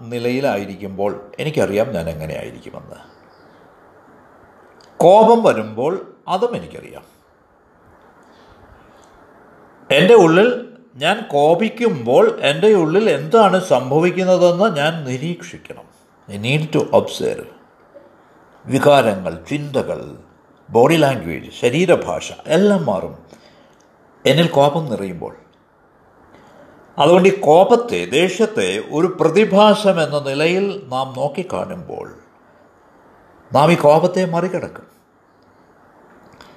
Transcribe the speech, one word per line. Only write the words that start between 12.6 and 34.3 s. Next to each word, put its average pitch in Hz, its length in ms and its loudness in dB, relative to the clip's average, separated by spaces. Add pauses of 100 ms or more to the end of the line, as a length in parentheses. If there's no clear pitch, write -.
ഉള്ളിൽ 180 360 2
എന്താണ് 175 560 2
സംഭവിക്കുന്നതെന്ന് 175 1080 2
ഞാൻ 147 180 -2 (100)
നിരീക്ഷിക്കണം. 135 800 -10 (440)
I 101 80 -12
need 131 340 -2
to 147 180 0
observe. - 560 -2 (1200)
വികാരങ്ങൾ, 117 680 2 (160)
ചിന്തകൾ, 135 500 -6 (720)
ബോഡി 127 260 4
ലാംഗ്വേജ്, 85 540 -2 (100)
ശരീരഭാഷ 143 720 0 (140)
എല്ലാം 190 400 0
മാറും 95 280 -4 (1120)
എന്നിൽ 147 220 2
കോപം 147 380 0
നിറയുമ്പോൾ. 95 500 -10 (1600)
അതുകൊണ്ട് 180 320 6
ഈ 190 100 2
കോപത്തെ, 165 640 4
ദേഷ്യത്തെ 165 640 0 (220)
ഒരു 160 160 0
പ്രതിഭാസം 196 960 2
എന്ന 147 160 -4
നിലയിൽ 156 460 -2 (240)
നാം 131 240 -4
നോക്കിക്കാണുമ്പോൾ 98 920 -8 (1400)
നാം 135 200 4
ഈ 170 40 4
കോപത്തെ 160 500 2
മറികടക്കും. 170 640 -6 (1700)